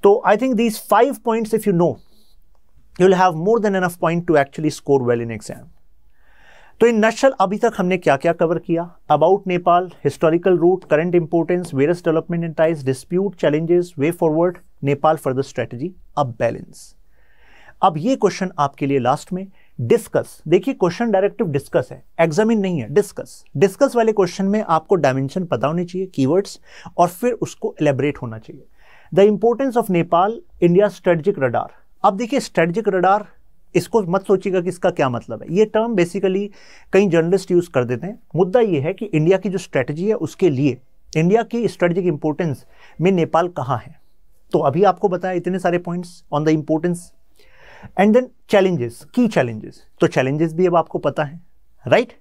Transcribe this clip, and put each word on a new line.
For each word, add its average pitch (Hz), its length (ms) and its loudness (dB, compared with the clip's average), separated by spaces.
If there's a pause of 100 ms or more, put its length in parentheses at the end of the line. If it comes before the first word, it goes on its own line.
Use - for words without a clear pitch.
तो 202 240 4
I 185 40 4
think 247 220 2
these 220 220 0 (180)
five 240 220 2
points 220 380 -4
if 220 80 -2
you 208 120 0
know, 170 200 2 (1080)
you 180 60 6
will 185 140 4
have 185 120 4
more 190 280 0
than 208 100 0 (120)
enough 175 200 -4
point 170 240 0
to 160 80 2 (100)
actually 151 300 -6
score 135 320 0
well 120 200 -2
in 113 100 -10
exam। - 220 -14 (1200)
तो 226 80 4
in 240 80 2
nutshell 226 440 2
अभी 196 180 0
तक 226 200 0
हमने 180 200 0
क्या 151 200 2
क्या 165 160 0
कवर 170 260 0
किया? 170 360 -4 (160)
About 160 360 4
Nepal, 175 420 0 (180)
historical 170 500 0
route, 175 360 0
current 170 220 0
importance, 170 600 -2
various 156 320 0
development 165 380 -2
and 160 140 -8
ties, 160 300 0
dispute, 185 500 -4
challenges, 165 440 0 (160)
way 165 180 -2
forward, 170 360 0 (320)
Nepal 143 320 0
further 131 300 -4
strategy, 123 420 -8 (280)
अब 131 220 -4
बैलेंस। - 560 -8 (840)
अब 190 160 2
ये 220 180 0
क्वेश्चन 196 440 -2
आपके 143 260 -2
लिए 139 140 0
लास्ट 135 340 -2
में 185 140 -8 (340)
डिस्कस, 131 680 -2
देखिए 190 260 0
क्वेश्चन 196 380 -2
डायरेक्टिव 196 360 0
डिस्कस 143 440 -4
है, - 120 -20 (160)
एग्जामिन 202 400 2
नहीं 185 200 -2
है, - 140 -10
डिस्कस। - 520 -4 (120)
डिस्कस 262 380 2
वाले 226 160 2
क्वेश्चन 196 340 0
में 202 220 -2
आपको 160 280 0
डायमेंशन 139 500 0
पता 131 220 -2
होनी 175 180 -2
चाहिए, 185 220 -8
कीवर्ड्स, 165 520 -2 (380)
और 175 100 4
फिर 240 260 -4
उसको - 480 -8
एलैबोरेट 143 360 -2
होना 110 200 -12
चाहिए। - 280 -20 (500)
The 202 160 6
importance 233 520 0
of 208 80 -4
Nepal, 175 400 2 (320)
India 180 260 4
strategic 180 460 0
radar। 120 320 -2 (360)
अब 196 140 2
देखिए 240 220 -4
स्ट्रेटजिक 175 480 -2
रडार, 190 400 2 (480)
इसको 185 280 0
मत 185 240 -4
सोचिएगा 190 340 0
कि 175 80 -4
इसका 180 200 -2
क्या 165 200 0
मतलब 117 340 -8
है। 165 120 -6
ये 214 100 4
टर्म 220 300 -2
basically 190 520 -2 (460)
कई 196 140 4
जर्नलिस्ट 175 440 0
यूज़ 175 180 2
कर 127 140 0
देते 123 240 -6
हैं। 220 120 -12 (160)
मुद्दा 185 240 2
ये 196 200 0
है 156 140 -4
कि 214 120 -10
इंडिया 165 320 2
की 190 120 -4
जो 185 80 -4
स्ट्रेटजी 151 500 -4
है 214 60 2
उसके 170 360 0
लिए 135 280 0 (400)
इंडिया 190 260 4
की 226 240 -4
स्ट्रेटजिक 175 380 -2
इंपॉर्टेंस 156 600 -4 (360)
में 180 100 2
नेपाल 170 360 0
कहाँ 131 300 -6
है। - 280 -16 (460)
तो 156 80 2
अभी 151 240 0
आपको 196 260 2
बताया 185 240 -4
इतने 180 260 -4
सारे 175 200 0
points 175 300 -10 (240)
on 147 120 0
the 156 100 2
importance। 160 440 -2 (1000)
And 208 160 6
then 254 140 2 (180)
challenges, 180 560 0 (140)
key 247 100 2
challenges, 117 480 -4 (240)
तो 165 80 4
challenges 151 460 0
भी 180 140 2
अब 175 80 0
आपको - 240 -2
पता 147 240 -2
है, 147 180 -10 (460)
right? 214 340 2